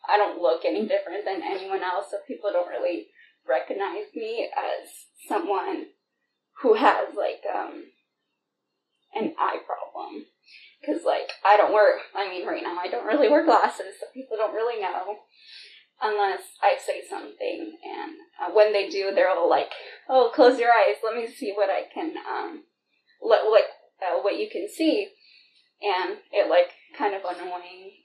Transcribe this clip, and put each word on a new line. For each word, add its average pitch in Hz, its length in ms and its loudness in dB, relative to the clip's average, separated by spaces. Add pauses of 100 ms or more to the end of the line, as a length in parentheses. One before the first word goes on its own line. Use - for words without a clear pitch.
I 202 80 4
don't 202 240 2
look 165 240 2
any 185 220 0
different - 380 -2
than 381 180 -6
anyone 381 400 -6
else, 202 300 -4
so - 160 -6
people 202 240 -6
don't 175 160 0
really - 420 -4 (340)
recognize 190 680 -4
me 226 420 -6
as - 520 -8 (180)
someone 202 640 -4 (680)
who 220 140 6
has, 214 420 2
like, - 360 -4
um, - 380 -10 (1300)
an - 200 -4
eye - 300 -2
problem. - 640 -12 (560)
'Cause, 165 180 -4
like, - 300 -2 (100)
I 202 140 8
don't 175 160 6
wear, 208 280 6 (140)
I 196 140 -4
mean, 180 180 -8
right - 160 -6
now 175 160 -6
I 180 100 -4
don't - 180 -6
really 226 200 4
wear 294 160 6
glasses, 202 560 2
so - 140 -14
people 254 240 -10
don't 214 180 -2
really 226 280 -2
know 185 420 -8 (760)
unless 202 600 -2
I 196 140 4
say - 320 -6
something. - 720 -10
And, 165 380 -12 (180)
uh, 180 120 -6
when 214 240 6
they 196 160 0
do, 196 200 -4
they're 185 200 4
all 170 180 2
like, - 240 0 (380)
"Oh, 254 240 6
close 262 240 6
your 233 120 2
eyes. 208 320 4
Let 220 140 -2
me 233 100 -6
see 208 260 -10
what 202 180 0
I - 140 -2
can, - 340 -10
um, - 480 -10 (540)
what, - 260 4
what, - 240 6 (320)
uh, 170 180 0
what 196 160 0
you 214 140 -6
can - 180 -6
see." 302 420 0 (680)
And 180 400 -2 (100)
it, 175 200 2
like, 175 240 4 (180)
kind 190 220 -2
of 196 100 -8
annoying 180 800 -12